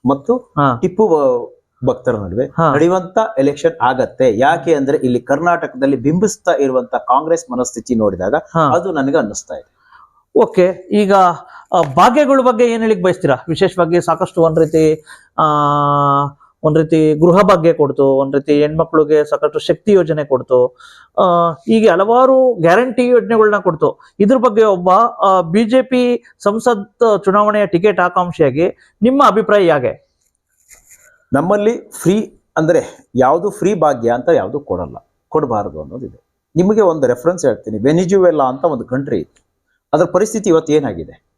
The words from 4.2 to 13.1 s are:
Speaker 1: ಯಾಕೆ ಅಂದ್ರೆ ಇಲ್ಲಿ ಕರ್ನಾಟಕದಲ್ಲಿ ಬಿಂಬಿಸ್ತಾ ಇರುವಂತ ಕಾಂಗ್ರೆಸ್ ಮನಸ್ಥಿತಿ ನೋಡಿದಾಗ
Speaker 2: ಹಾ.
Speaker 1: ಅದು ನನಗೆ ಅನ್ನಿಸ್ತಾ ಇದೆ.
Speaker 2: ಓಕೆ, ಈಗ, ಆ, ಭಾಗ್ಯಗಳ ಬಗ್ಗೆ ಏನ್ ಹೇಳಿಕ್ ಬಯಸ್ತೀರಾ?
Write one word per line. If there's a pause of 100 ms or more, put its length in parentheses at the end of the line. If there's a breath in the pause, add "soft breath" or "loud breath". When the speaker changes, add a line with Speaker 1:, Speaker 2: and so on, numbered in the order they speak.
Speaker 1:
ಯಾಕೆ
ಅಂದ್ರೆ
ಇಲ್ಲಿ
ಕರ್ನಾಟಕದಲ್ಲಿ
ಬಿಂಬಿಸ್ತಾ
ಇರುವಂತ
ಕಾಂಗ್ರೆಸ್
ಮನಸ್ಥಿತಿ
ನೋಡಿದಾಗ (180)
Speaker 2:
ಹಾ.
Speaker 1:
ಅದು
ನನಗೆ
ಅನ್ನಿಸ್ತಾ
ಇದೆ. (600 soft breath)
Speaker 2:
ಓಕೆ,
ಈಗ, (600 loud breath)
ಆ, (140)
ಭಾಗ್ಯಗಳ
ಬಗ್ಗೆ
ಏನ್
ಹೇಳಿಕ್
ಬಯಸ್ತೀರಾ? (120)